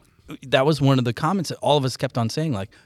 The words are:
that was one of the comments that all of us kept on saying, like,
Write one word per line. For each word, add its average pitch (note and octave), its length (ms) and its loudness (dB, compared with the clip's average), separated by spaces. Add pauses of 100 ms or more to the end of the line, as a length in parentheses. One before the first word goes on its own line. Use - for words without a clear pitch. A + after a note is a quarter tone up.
(480)
that C3 180 4
was D3 160 2
one C3+ 180 6
of A#2+ 60 0
the A#2+ 80 0
comments E3 360 -4
that - 100 -10
all C#3 180 2
of C3+ 80 0
us C3 100 -4
kept - 220 -6
on A2+ 120 0
saying, D#3 220 -4
like, G2 180 -6 (160)